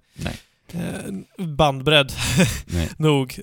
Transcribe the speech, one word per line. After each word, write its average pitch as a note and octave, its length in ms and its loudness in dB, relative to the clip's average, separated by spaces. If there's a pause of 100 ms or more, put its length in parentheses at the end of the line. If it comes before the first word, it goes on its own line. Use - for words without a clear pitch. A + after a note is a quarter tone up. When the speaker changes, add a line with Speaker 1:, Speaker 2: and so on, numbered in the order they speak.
(140)
Speaker 1:
Nej. - 220 -6 (360)
Speaker 2:
eh, F#3+ 720 -8
bandbredd C#3+ 680 2 (300)
<laughs> - 240 0
Speaker 1:
Nej. E2+ 300 -2
Speaker 2:
nog D3 460 2